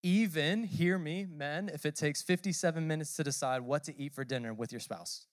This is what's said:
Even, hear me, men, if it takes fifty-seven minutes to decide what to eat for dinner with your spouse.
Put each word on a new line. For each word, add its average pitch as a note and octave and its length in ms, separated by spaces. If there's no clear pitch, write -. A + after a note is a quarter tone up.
Even, F#3 600
hear F3+ 360
me, F3 260
men, D#3 480
if D3+ 120
it D3+ 100
takes D3 260
fifty-seven E3+ 640
minutes D#3 300
to D#3 80
decide C3 380
what C#3+ 240
to C#3+ 140
eat C#3 140
for C3+ 100
dinner A#2+ 300
with A2 180
your A#2 100
spouse. - 500